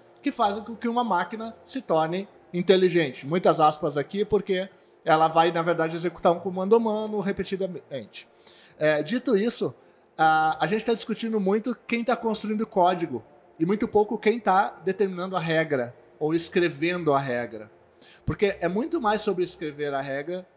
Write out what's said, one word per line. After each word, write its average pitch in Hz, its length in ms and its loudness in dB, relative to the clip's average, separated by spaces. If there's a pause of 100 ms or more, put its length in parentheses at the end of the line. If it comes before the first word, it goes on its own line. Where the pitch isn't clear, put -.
(200)
que 277 120 -2
fazem 214 320 -2
com 226 100 -12
que 233 140 -6
uma 240 160 0
máquina 214 600 -4
se - 160 -10
torne 170 480 0 (240)
inteligente. 175 760 2
Muitas 170 340 2
aspas 151 360 2
aqui, 196 280 -2
porque 190 440 -2 (360)
ela 160 240 4
vai, 165 240 4
na 170 100 0
verdade, 165 320 0
executar 170 380 0
um 175 80 0
comando 190 360 2
humano 214 440 0
repetidamente. 180 1080 -8 (480)
É, 151 260 2
dito 233 340 0
isso, 202 360 0 (440)
a, 156 460 2
a 156 40 2
gente 220 180 -2
tá 240 80 0
discutindo 220 460 -4
muito 214 480 0
quem 233 160 -2
tá 240 140 0
construindo 214 500 -4
código 170 560 2 (360)
e 160 60 0
muito 208 220 0
pouco 208 320 2
quem 226 220 2
tá 196 440 2
determinando 185 520 -2
a 175 40 0
regra 156 540 0 (240)
ou 156 160 0
escrevendo 165 800 0
a 139 60 4
regra. 117 520 -6 (540)
Porque 185 360 0
é 170 80 0
muito 262 320 -2
mais 214 220 0
sobre 185 200 -2
escrever 147 520 -6
a 135 60 -2
regra 147 460 -8 (100)